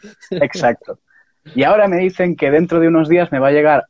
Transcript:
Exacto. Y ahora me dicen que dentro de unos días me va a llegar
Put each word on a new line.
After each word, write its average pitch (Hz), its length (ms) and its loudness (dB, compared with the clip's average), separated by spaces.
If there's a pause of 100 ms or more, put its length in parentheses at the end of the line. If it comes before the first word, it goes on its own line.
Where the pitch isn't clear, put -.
(320)
Exacto. 143 680 -4 (560)
Y 127 80 -2
ahora 202 260 2
me 180 80 -2
dicen 180 400 -2
que 139 140 -2
dentro 170 280 0
de 165 100 2
unos 160 200 0
días 175 240 0
me 139 60 -4
va 135 100 2
a 139 40 2
llegar 147 380 2